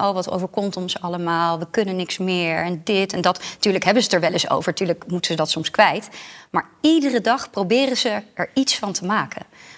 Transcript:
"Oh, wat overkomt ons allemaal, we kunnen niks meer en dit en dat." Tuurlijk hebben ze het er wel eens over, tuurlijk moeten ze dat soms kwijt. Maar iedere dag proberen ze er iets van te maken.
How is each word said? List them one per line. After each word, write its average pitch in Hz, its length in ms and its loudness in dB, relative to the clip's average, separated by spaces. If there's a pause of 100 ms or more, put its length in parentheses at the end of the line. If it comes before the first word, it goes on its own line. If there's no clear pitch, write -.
"Oh, 202 140 2
wat 185 160 -4
overkomt 190 460 -4
ons 180 240 -6
allemaal, 170 580 0
we 170 120 -6
kunnen 196 260 0
niks - 220 -4
meer 175 460 0
en 175 200 -4
dit 196 280 0
en 180 80 -4
dat." 175 200 2 (180)
Tuurlijk 185 260 2
hebben 214 180 4
ze - 60 0
het 190 100 2
er 165 60 0
wel 165 80 2
eens - 180 0
over, 160 240 0
tuurlijk 175 340 -2
moeten 175 220 -2
ze 165 60 -2
dat 156 140 0
soms 160 200 -4
kwijt. 196 380 2 (420)
Maar - 180 -2 (120)
iedere 277 400 4
dag 240 300 0
proberen 233 460 2
ze 208 260 -2 (120)
er - 200 -4
iets 269 240 2
van 196 140 -4
te 180 120 -6
maken. 185 380 -2 (360)